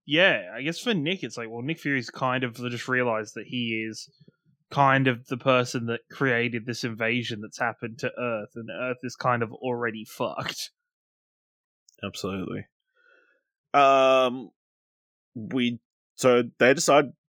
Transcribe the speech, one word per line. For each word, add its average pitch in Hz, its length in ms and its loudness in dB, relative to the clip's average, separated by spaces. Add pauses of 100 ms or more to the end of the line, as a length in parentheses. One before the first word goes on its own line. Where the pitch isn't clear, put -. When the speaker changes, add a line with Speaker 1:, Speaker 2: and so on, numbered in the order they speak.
Speaker 1:
yeah, 147 380 2 (100)
I 117 100 -10
guess 160 180 -4
for 240 120 0
Nick, 180 300 -2
it's 120 140 -10
like, 117 120 -8
well, 117 140 -10
Nick 156 160 -4
Fury's 135 320 -4
kind 127 320 -2
of 120 140 -4
just 120 320 -8
realized 120 480 0
that 107 100 -10
he 113 420 -4
is - 220 -14 (640)
kind 135 340 4
of 123 220 2
the 131 80 -4
person 123 500 2
that 117 140 -4 (100)
created 120 560 0
this 120 160 -6
invasion 113 600 -4
that's - 180 -14
happened 117 400 -4
to 123 180 -4
Earth, 113 380 -4
and 113 140 -10
Earth 123 340 -6
is 123 100 -10
kind 120 300 0
of 110 80 -4
already 120 520 -6
fucked. - 640 -8 (1300)
Speaker 2:
Absolutely. 98 640 -8 (1080)
Um, 131 800 6 (840)
we, 120 420 -2 (380)
so 123 260 6 (160)
they 127 160 6
decide, 147 300 6 (280)